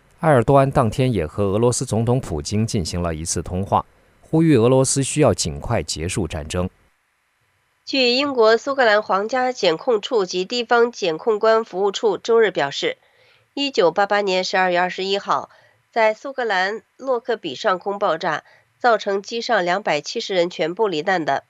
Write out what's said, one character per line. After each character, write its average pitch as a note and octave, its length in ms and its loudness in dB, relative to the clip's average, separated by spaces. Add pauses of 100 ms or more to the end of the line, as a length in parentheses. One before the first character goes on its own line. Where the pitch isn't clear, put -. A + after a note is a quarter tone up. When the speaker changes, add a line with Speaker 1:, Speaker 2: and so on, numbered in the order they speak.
(220)
Speaker 1:
埃 E3 100 2
尔 B2 120 6
多 C#3 140 4
安 C3+ 120 4
当 C3 200 2
天 C3 220 0
也 E2+ 160 -2
和 - 160 -4
俄 G2 160 0
罗 A#2+ 120 4
斯 B2+ 140 -4
总 A2+ 180 -2
统 B2 160 0
普 D2+ 220 -6
京 G#2 240 -2
进 G#2 180 -2
行 F2 180 -4
了 E2+ 120 -2
一 D#2 100 -8
次 E2 200 -4
通 F#2 200 -4
话， - 220 0 (360)
呼 D#3+ 200 0
吁 D#3+ 140 6
俄 A#2 140 6
罗 C3 140 4
斯 C3+ 200 -2
需 D3 180 -2
要 A#2+ 120 6
尽 D2 260 -6
快 G2 240 -2
结 D#2 240 -6
束 F#2 200 -4
战 D#2 200 -10
争。 F2+ 220 -4 (1160)
Speaker 2:
据 B3+ 260 0
英 C4+ 220 0
国 A3+ 240 4
苏 C#4 160 -4
格 C4+ 120 2
兰 G#3+ 180 4
皇 G3+ 240 -2
家 B3+ 240 -2
检 F3 260 0
控 A3 240 0
处 G#3 240 0
及 F3+ 180 -4
地 A#3+ 200 -4
方 A#3+ 280 2
检 E3 260 -4
控 G#3+ 200 -2
官 A3 260 2
服 F#3 200 -6
务 G#3 80 0
处 G3+ 260 0
周 A3+ 220 2
日 G#3+ 100 4
表 C#3+ 220 -2
示， - 260 -4 (560)
一 C#4+ 160 -4
九 F3+ 220 2
八 G3+ 160 0
八 G#3 140 0
年 F#3 220 0
十 F#3+ 140 -4
二 F#3 140 2
月 F3 80 2
二 F3+ 100 0
十 F#3+ 140 -8
一 G3 160 -2
号， E3 300 -4 (420)
在 A3 220 2
苏 C4+ 200 -14
格 B3+ 100 -6
兰 G3+ 380 -2 (160)
洛 B3+ 220 -4
克 A3+ 180 -4
比 D#3+ 160 -10
上 F#3 240 -2
空 G3+ 220 -6
爆 F3 180 0
炸， E3 260 -4 (360)
造 A#3 180 4
成 G3+ 240 -2
机 A#3 200 -8
上 A3 220 0
两 F3+ 200 -2
百 D3+ 180 0
七 - 180 -8
十 G#3+ 140 -6
人 F3+ 160 2
全 E3+ 240 -4
部 A3 140 0
罹 D#3 160 -4
难 F#3 200 0
的 C3+ 260 -2